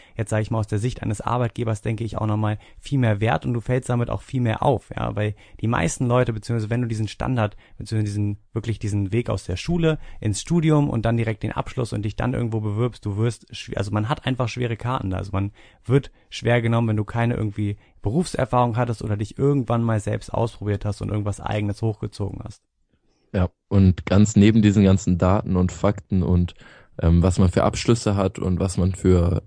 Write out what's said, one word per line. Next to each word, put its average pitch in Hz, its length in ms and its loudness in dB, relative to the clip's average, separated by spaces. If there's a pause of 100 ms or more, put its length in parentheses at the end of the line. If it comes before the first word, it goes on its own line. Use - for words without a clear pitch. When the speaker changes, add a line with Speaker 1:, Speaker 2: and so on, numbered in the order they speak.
(160)
Speaker 1:
jetzt 110 140 -4
sage 110 120 0
ich 104 80 -4
mal 110 80 0
aus 107 80 -2
der 107 140 -2
Sicht 120 240 -4
eines 110 160 -4
Arbeitgebers, 117 600 -2
denke 113 220 -4
ich, 107 160 -6
auch 110 80 -2
nochmal 107 320 0 (220)
viel - 180 -2
mehr 110 220 2
wert 123 260 0
und 123 80 0
du 117 60 -4
fällst 123 280 -2
damit 120 220 0
auch - 100 -4
viel - 200 -6
mehr 117 240 0
auf, 131 300 0
ja, 117 200 -4
weil 104 220 -4 (240)
die 113 80 -2
meisten 156 380 0
Leute, 120 260 2
beziehungsweise 110 380 -4
wenn 120 120 -2
du 117 60 -2
diesen 110 180 -4
Standard, 113 500 -2 (220)
beziehungsweise 104 340 -2
diesen, 104 260 -2 (140)
wirklich 107 280 -4
diesen 98 320 -2
Weg 120 180 0
aus 101 140 -4
der 90 120 -6
Schule 165 440 0 (200)
ins 104 200 -2
Studium 156 500 2
und 117 160 -2
dann 117 100 2
direkt 113 280 -2
den 113 80 -4
Abschluss - 400 -6
und 107 100 -4
dich 101 140 -6
dann 120 180 -2
irgendwo 113 240 -2
bewirbst, 110 480 -4
du 101 100 -4
wirst 113 380 -2
schw-, - 220 -10
also 101 160 -4
man 107 160 -2
hat - 180 -4
einfach 127 220 -2
schwere 117 280 -6
Karten 120 340 -4
da, 92 80 -4
also 95 140 -8
man 101 200 -2 (320)
wird 135 260 2 (200)
schwer 120 300 0
genommen, 117 280 2
wenn 107 80 0
du 107 80 0
keine 117 300 -2
irgendwie 104 420 -4 (260)
Berufserfahrung 123 720 0
hattest 120 260 -2
oder 104 140 -2
dich 107 220 -6
irgendwann 131 460 2
mal 110 160 0
selbst 107 340 -6
ausprobiert 104 500 -2
hast 104 180 -6
und 101 80 -4
irgendwas 104 300 -4
Eigenes 104 420 -4
hochgezogen 104 600 -6
hast. - 180 -14 (720)
Speaker 2:
Ja, 90 160 2 (200)
und 95 380 6
ganz 104 280 4
neben 107 260 8
diesen 104 220 6
ganzen 95 360 4
Daten 92 360 2
und 90 160 2
Fakten 98 540 0
und, 87 300 2 (460)
ähm, 82 220 6
was 90 160 4
man 95 100 6
für - 140 2
Abschlüsse 110 540 2
hat 95 240 0
und 92 180 0
was 90 180 -2
man 92 200 0
für 90 500 2